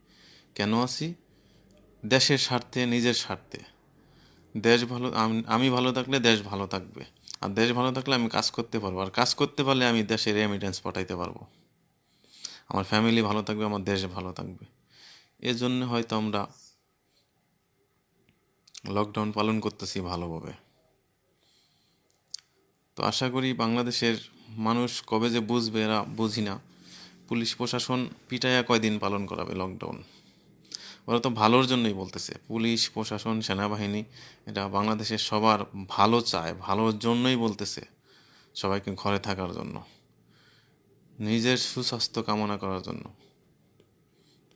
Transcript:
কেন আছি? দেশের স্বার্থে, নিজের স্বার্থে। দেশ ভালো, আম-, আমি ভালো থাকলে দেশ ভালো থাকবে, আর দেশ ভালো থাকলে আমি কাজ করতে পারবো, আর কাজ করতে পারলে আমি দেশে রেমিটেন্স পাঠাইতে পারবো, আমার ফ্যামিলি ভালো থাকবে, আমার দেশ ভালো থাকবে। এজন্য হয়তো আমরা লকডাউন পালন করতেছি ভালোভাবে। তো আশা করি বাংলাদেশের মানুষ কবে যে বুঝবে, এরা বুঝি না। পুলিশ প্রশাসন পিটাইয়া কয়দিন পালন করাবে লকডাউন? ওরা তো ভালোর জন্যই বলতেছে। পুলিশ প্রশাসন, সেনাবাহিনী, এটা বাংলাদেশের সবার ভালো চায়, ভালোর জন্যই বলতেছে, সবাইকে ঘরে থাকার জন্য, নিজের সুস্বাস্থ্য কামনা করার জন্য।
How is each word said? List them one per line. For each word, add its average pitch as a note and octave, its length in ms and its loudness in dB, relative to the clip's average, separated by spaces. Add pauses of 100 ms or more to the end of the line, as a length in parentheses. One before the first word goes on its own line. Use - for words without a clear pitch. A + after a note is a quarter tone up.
(540)
কেন G#2+ 280 0
আছি? D3+ 320 -6 (920)
দেশের C3 320 4
স্বার্থে, B2 480 -2
নিজের A#2+ 280 2
স্বার্থে। - 440 -6 (1000)
দেশ A#2 280 6
ভালো, B2 280 -4
আম-, A2+ 340 2
আমি A#2 240 4
ভালো B2+ 220 2
থাকলে B2+ 280 0
দেশ A2+ 220 6
ভালো G2 240 -4
থাকবে, F#2 380 -8 (360)
আর G2+ 100 -4
দেশ A2+ 220 4
ভালো B2 200 2
থাকলে C3 220 -2
আমি A#2+ 140 2
কাজ G#2+ 220 0
করতে A#2 280 -4
পারবো, F#2 220 -2
আর F#2+ 100 -2
কাজ B2 240 2
করতে C#3+ 300 0
পারলে C3 220 4
আমি A#2 160 4
দেশে G#2+ 300 0
রেমিটেন্স G#2 480 0
পাঠাইতে F#2 360 -4
পারবো, F2 300 -8 (1200)
আমার F#2+ 160 0
ফ্যামিলি A2+ 380 4
ভালো G#2 200 0
থাকবে, G#2+ 220 -4
আমার G#2 200 -2
দেশ F#2+ 200 0
ভালো F#2 280 -6
থাকবে। F#2+ 320 -12 (760)
এজন্য B2 460 -2
হয়তো A#2 320 -2
আমরা G#2 300 -2 (2500)
লকডাউন G#2 460 -2
পালন G#2+ 280 2
করতেছি G2+ 400 -6
ভালোভাবে। F2 520 -6 (2500)
তো - 60 -4
আশা B2+ 280 0
করি C3 220 0
বাংলাদেশের A#2 640 2 (320)
মানুষ A2+ 580 0
কবে A2+ 240 2
যে A#2 100 2
বুঝবে, A2 440 0
এরা G#2+ 180 2
বুঝি A2 380 -2
না। G2+ 340 -6 (540)
পুলিশ A#2 280 -2
প্রশাসন B2 520 -2 (200)
পিটাইয়া B2+ 340 2
কয়দিন A2 360 4
পালন G2+ 280 0
করাবে E2+ 280 -6
লকডাউন? F#2 480 -6 (1040)
ওরা A#2 140 2
তো B2+ 100 0
ভালোর A#2 360 6
জন্যই A#2+ 260 2
বলতেছে। F#2+ 420 -8 (140)
পুলিশ A2+ 420 0
প্রশাসন, A2 500 -4
সেনাবাহিনী, G#2 640 -2 (420)
এটা G2+ 220 -4
বাংলাদেশের G#2+ 500 0
সবার G#2+ 400 4 (300)
ভালো A2 320 4
চায়, E2+ 340 -2
ভালোর G#2 440 0
জন্যই A#2+ 380 0
বলতেছে, G#2 500 -4 (680)
সবাইকে G2 400 -2
ঘরে G2+ 240 -2
থাকার F#2+ 340 -4
জন্য, - 320 -10 (1300)
নিজের A#2 400 2
সুস্বাস্থ্য A#2+ 640 -4
কামনা G#2+ 340 -2
করার F#2+ 260 -4
জন্য। - 320 -10 (1400)